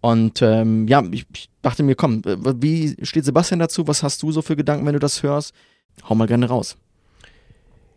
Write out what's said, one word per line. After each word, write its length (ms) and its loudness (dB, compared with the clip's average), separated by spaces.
Und, 380 2
ähm, 480 4
ja, 220 6
ich, 240 -8
ich 140 -20
dachte 200 -2
mir, 140 4
komm, 280 0
äh, 120 -2
wie 400 0
steht 220 -4
Sebastian 340 0
dazu? 300 -2
Was 140 -2
hast 200 -4
du 80 -2
so 100 -2
für 160 -4
Gedanken, 300 -2
wenn 60 0
du 80 0
das 220 -2
hörst? 300 -2
Hau 60 0
mal 140 4
gerne 180 2
raus. 300 -4